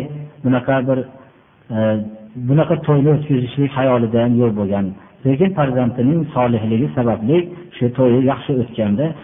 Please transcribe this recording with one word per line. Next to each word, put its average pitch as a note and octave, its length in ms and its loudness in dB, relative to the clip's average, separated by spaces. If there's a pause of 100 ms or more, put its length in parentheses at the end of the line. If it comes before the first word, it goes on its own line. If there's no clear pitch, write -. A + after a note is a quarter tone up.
(380)
bunaqa B2+ 440 0
bir, C3 180 0 (720)
e, A2 100 -4 (580)
bunaqa C#3+ 400 2
to'yni D3 320 2
o'tkazishlik C#3 600 0
hayolida A#2+ 480 0
ham A#2+ 160 2
yo'q A#2+ 180 2
bo'lgan. G2 320 -2 (340)
Lekin C#3 320 2
farzandining C3 760 0
solihligi A#2 640 0
sababli A#2 480 0 (320)
shu - 200 -2
to'yi B2+ 320 4
yaxshi C3 320 0
o'tganda, A#2 520 0 (180)